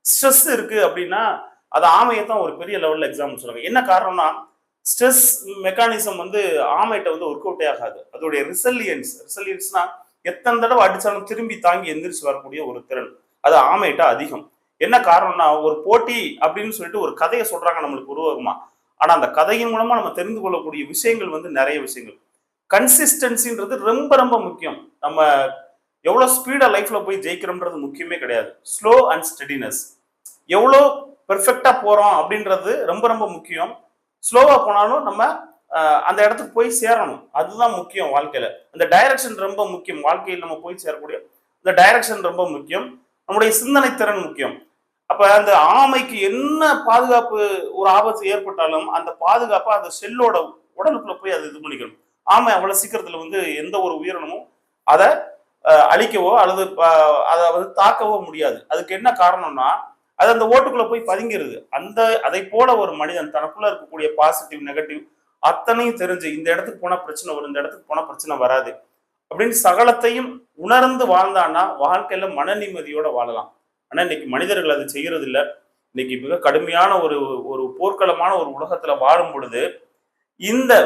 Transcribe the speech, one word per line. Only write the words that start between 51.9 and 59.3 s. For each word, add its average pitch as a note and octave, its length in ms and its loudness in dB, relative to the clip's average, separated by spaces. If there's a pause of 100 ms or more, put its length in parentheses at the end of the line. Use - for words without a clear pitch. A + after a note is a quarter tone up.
ஆமை A3+ 260 4
அவ்வளவு G3 260 0
சீக்கிரத்துல F3 400 -8
வந்து E3 220 -6 (140)
எந்த E3 260 -6
ஒரு F3+ 160 -2
உயிரினமும் E3+ 480 -10 (420)
அதை, F#3+ 220 6 (560)
அஹ், D#3 240 8
அழிக்கவோ G3+ 480 2
அல்லது F#3+ 320 4
ப-, E3 240 4 (320)
அதை E3+ 280 2
வந்து F#3 220 -2
தாக்கவோ G#3+ 500 2
முடியாது. D3+ 340 -4 (100)
அதுக்கு E3+ 260 -6
என்ன A3+ 160 0
காரணம்னா F3 580 2 (500)